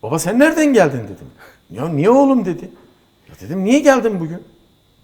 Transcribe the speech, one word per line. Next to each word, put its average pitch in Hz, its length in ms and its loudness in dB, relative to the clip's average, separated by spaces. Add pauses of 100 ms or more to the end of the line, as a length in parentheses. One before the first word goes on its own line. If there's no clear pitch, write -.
"Baba 131 160 -6
sen 185 200 -4
nereden 311 340 4
geldin?" 160 320 2
dedim. 98 220 -18 (440)
"Ya 117 180 -8
niye 165 220 0
oğlum?" 269 340 2
dedi. 170 260 -8 (580)
"Ya," - 120 -20
dedim, 165 240 -8
"niye 240 160 2
geldin 233 400 2
bugün?" 165 220 -10 (600)